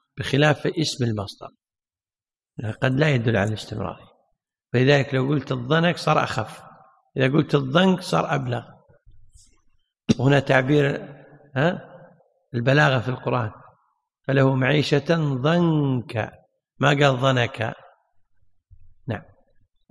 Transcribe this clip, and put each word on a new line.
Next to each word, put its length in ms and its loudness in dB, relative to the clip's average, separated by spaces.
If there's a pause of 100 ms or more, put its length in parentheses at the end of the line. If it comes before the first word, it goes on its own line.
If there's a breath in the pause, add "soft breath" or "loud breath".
(180)
بخلاف 480 0
اسم 380 -2
المصدر، 440 -6 (1300)
قد 180 0
لا 140 4
يدل 220 0
على 120 2
الاستمرارية، 580 -8 (680)
فلذلك 420 4
لو 140 0
قلت 240 -2
الضنك 440 0
صار 280 0
أخف، 380 -8 (540)
إذا 160 2
قلت 220 2
الضنك 460 2
صار 340 -2
أبلغ. 280 -4 (1600)
وهنا 220 4
تعبير، 600 0 (540)
ها، 240 -2 (760)
البلاغة 440 2
في 100 -4
القرآن، 440 -4 (760)
"فله 280 2
معيشة 800 0
ضنكا"، 1000 0 (460)
ما 100 2
قال 280 4
ضنكا. 580 0 (1300)
نعم. 140 -6 (680)